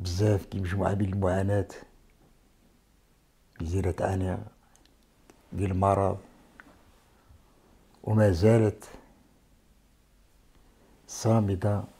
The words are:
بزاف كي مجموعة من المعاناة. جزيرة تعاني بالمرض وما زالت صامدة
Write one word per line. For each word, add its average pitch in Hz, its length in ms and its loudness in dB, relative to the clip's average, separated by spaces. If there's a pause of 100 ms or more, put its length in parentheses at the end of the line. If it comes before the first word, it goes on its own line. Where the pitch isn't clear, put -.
بزاف 95 460 0
كي 98 140 -8
مجموعة 92 340 -2
من 101 100 -2
المعاناة. 98 640 0 (1900)
جزيرة 90 300 -2
تعاني 92 480 -2 (1120)
بالمرض 95 680 0 (1900)
وما 107 260 4
زالت 107 540 4 (2250)
صامدة 104 760 0 (160)